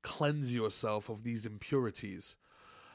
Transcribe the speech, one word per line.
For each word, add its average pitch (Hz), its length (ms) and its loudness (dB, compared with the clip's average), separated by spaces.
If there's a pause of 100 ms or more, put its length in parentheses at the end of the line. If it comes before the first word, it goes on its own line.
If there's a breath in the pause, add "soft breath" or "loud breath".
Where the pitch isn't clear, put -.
cleanse 147 520 2
yourself 107 560 2
of 110 140 -6
these 113 220 -2
impurities. 107 880 -2 (580 soft breath)